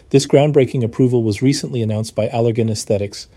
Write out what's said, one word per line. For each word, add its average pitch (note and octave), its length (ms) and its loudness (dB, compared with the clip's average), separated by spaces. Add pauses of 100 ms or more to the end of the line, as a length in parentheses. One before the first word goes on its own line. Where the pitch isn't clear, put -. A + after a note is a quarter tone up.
(100)
This C#3 160 4
groundbreaking C#3 580 2
approval A#2+ 400 0
was G#2 180 -2
recently C3+ 400 -2
announced A2 320 -4
by G#2+ 140 -2
Allergan A#2 420 0
Aesthetics, G2+ 560 -4 (100)